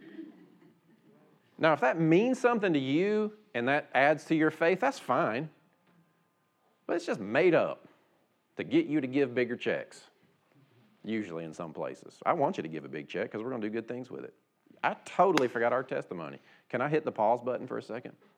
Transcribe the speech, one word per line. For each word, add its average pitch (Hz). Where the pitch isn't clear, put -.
Now, 156
if 143
that 214
means 202
something 208
to 147
you 202
and 120
that 143
adds 143
to 165
your 156
faith, 170
that's 269
fine. 135
But -
it's 339
just 214
made 135
up 101
to 101
get 147
you 151
to 131
give 127
bigger 120
checks, -
usually 95
in 80
some 80
places. -
I 117
want 160
you 90
to 78
give 78
a 71
big 73
check 101
'cause 107
we're 127
gonna 120
do 107
good 113
things 123
with 64
it. 65
I 190
totally 160
forgot 117
our 127
testimony. 87
Can 120
I 143
hit 151
the -
pause 117
button 123
for 113
a 113
second? -